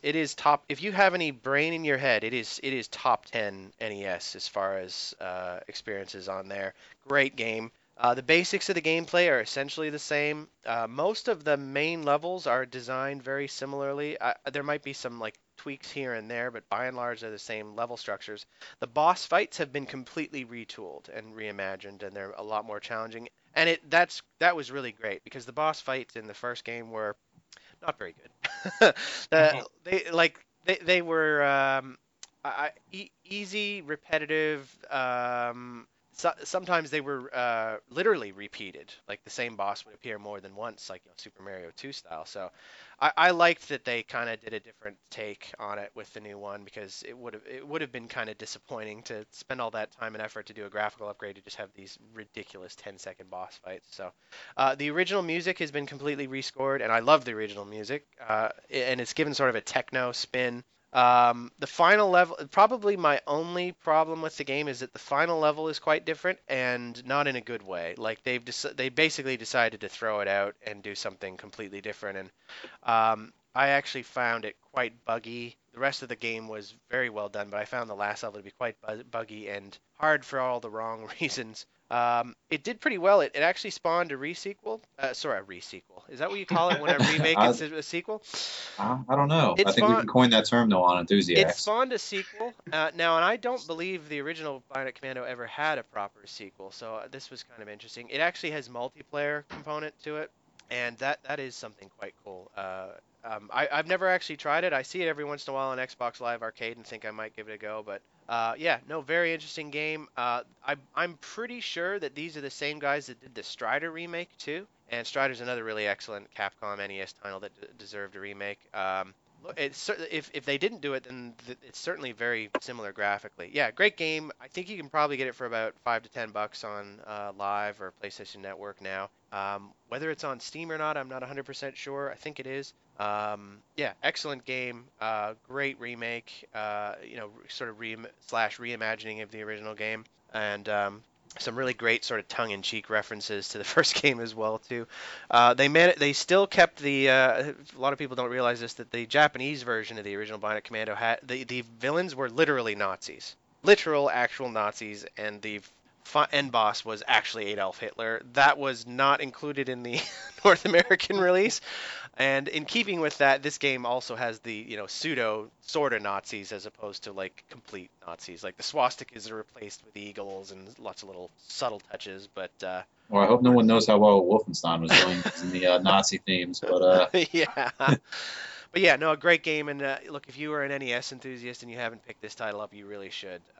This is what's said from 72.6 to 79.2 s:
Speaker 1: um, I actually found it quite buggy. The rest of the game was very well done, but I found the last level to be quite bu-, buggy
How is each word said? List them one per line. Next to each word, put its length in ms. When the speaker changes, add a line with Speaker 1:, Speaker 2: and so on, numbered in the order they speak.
Speaker 1:
um, 520
I 100
actually 340
found 420
it 100
quite 200
buggy. 520
The 60
rest 220
of 80
the 60
game 320
was 260
very 200
well 200
done, 200
but 100
I 60
found 240
the 60
last 280
level 160
to 40
be 80
quite 300
bu-, 220
buggy 460